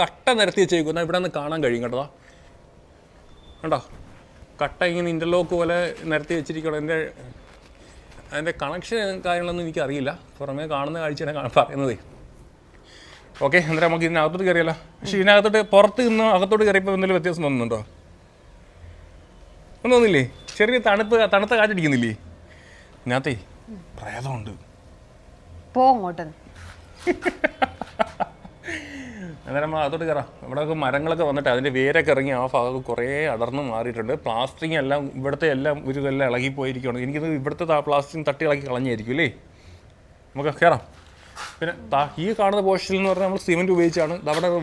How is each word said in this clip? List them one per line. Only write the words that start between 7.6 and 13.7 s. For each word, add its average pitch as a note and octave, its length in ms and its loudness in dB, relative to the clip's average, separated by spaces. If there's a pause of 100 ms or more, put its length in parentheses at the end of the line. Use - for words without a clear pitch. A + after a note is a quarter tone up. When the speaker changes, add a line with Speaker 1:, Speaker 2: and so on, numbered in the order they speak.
Speaker 1:
അതിൻ്റെ D3+ 200 -4 (100)
കണക്ഷൻ F#3+ 520 -4 (100)
കാര്യങ്ങളൊന്നും F3 420 -2
എനിക്കറിയില്ല, C#3+ 440 -4 (280)
പുറമേ C#3+ 260 -8 (120)
കാണുന്ന D3 260 -4
കാഴ്ചയാണ് D3+ 340 -4
കാ-, C3+ 200 -6
പറയുന്നത്. C#3 380 2 (1500)
ഓക്കെ, C#3 140 4 (100)
അന്നേരം D#3+ 200 2